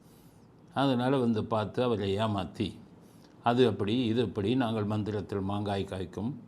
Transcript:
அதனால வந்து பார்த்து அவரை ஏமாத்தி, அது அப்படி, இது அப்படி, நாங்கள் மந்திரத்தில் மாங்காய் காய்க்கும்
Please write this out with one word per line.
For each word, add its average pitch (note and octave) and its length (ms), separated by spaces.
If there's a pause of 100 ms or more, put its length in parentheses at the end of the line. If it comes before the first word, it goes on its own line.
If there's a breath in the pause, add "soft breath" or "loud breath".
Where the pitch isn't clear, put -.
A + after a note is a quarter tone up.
(720 loud breath)
அதனால C3 440
வந்து A#2 280
பார்த்து G#2+ 380
அவரை G2+ 340
ஏமாத்தி, G2+ 560 (680 loud breath)
அது A#2+ 240
அப்படி, A2 380
இது A2+ 180
அப்படி, G#2 320
நாங்கள் A2+ 280
மந்திரத்தில் G#2 560
மாங்காய் G2 500
காய்க்கும் F#2+ 460 (120)